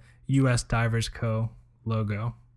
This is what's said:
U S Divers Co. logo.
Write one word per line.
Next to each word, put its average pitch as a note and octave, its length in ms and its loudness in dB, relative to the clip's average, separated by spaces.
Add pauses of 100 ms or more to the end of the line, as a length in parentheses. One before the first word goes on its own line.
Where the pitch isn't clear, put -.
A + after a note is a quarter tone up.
(280)
U C3+ 200 4
S B2 160 2
Divers A2+ 460 0
Co. A2+ 400 -2 (340)
logo. A2 520 -2 (220)